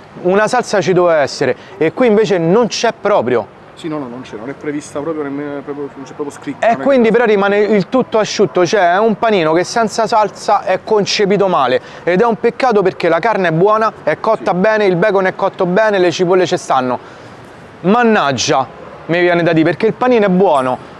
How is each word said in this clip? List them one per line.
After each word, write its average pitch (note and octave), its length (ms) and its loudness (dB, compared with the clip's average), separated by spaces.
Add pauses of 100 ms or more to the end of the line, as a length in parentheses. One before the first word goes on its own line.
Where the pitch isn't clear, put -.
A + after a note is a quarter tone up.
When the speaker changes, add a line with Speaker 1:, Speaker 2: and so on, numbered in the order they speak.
(220)
Speaker 1:
Una G3+ 260 2
salsa A3+ 340 -2
ci F3+ 120 0
doveva F3 260 2
essere B2+ 360 -2 (220)
e D#3 160 0
qui B3+ 140 0
invece G#3 300 2
non F3+ 300 2
c'è A3+ 320 -4
proprio. B2 600 -2 (140)
Speaker 2:
Sì, - 140 -14
no, D3+ 100 -6
no, C#3 100 -10
non B2 140 -14
c'è, B2 140 -16
non A2 120 -12
è C#3 60 -10
prevista D3 460 -8
proprio D3+ 240 -6
nemmeno, C#3+ 380 -8
proprio, C#3+ 340 -10
non C3+ 100 -16
c'è - 80 -20
proprio C#3+ 220 -10
scritto, - 280 -10
Speaker 1:
E A3 100 2
Speaker 2:
non - 80 -6
è - 20 -8
Speaker 1:
quindi B3+ 240 4
Speaker 2:
che G#3 60 2
Speaker 1:
però A#3 120 2
rimane G3+ 340 2
il G#3 300 0
tutto A#3 300 0
asciutto, F#3 440 0
cioè F3 300 2
è F#3+ 60 2
un A3 180 2
panino F#3 360 0
che F3 100 2
senza A3+ 420 -2
salsa G#3 560 0
è F3+ 220 -2
concepito G3 640 0
male C3 340 0 (220)
ed F3+ 180 2
è A#3+ 40 4
un A#3 140 -2
peccato A#3 440 0
perché F3+ 260 0
la E3 100 2
carne G3+ 280 0
è E3 40 0
buona, G#3 400 2 (120)
è D3+ 160 -2
cotta G#3+ 320 -2
Speaker 2:
Sì. F3 60 -2
Speaker 1:
bene, G#3+ 280 2
il F#3 120 2
bacon F#3+ 280 2
è F#3 100 -2
cotto F#3+ 300 -2
bene, G3+ 320 0
le F3+ 140 2
cipolle F3+ 340 2
ci F3 120 -2
stanno. B2+ 420 -2 (800)
Mannaggia, E3 880 2 (400)
mi E3+ 120 0
viene F3 220 2
da E3+ 100 2
dire, D#3+ 140 2
perché F3 220 0
il G#3+ 60 0
panino A#3+ 340 2
è - 20 2
buono, D3+ 480 2 (220)